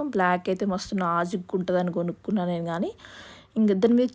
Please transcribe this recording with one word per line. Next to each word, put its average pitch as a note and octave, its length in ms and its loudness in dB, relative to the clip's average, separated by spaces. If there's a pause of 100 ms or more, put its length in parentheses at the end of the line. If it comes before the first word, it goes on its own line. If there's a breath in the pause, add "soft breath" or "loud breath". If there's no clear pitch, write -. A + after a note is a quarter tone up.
(140)
బ్లాక్ F3+ 340 0
అయితే F#3+ 180 -2
మస్తు F#3+ 300 -4
నాజుగ్గా F3 580 -2
ఉంటుందని F3+ 380 2
కొనుక్కున్నా F3 520 -2
నేను, E3+ 200 -2
కానీ F3 260 -4 (640 loud breath)
ఇంకా G#3+ 180 4
దాని A#3 200 4
మీద B3 200 2